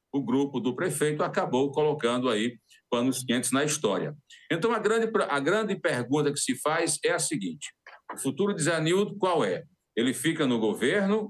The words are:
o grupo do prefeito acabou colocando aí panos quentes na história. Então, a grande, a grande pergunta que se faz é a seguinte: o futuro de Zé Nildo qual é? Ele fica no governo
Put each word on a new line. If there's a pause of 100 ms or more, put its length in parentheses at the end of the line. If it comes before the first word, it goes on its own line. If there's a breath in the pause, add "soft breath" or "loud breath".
(120)
o
grupo
do
prefeito
acabou
colocando
aí (320 soft breath)
panos
quentes
na
história. (360 loud breath)
Então,
a
grande, (180)
a
grande
pergunta
que
se
faz
é
a
seguinte: (440 loud breath)
o
futuro
de
Zé
Nildo
qual
é? (320)
Ele
fica
no
governo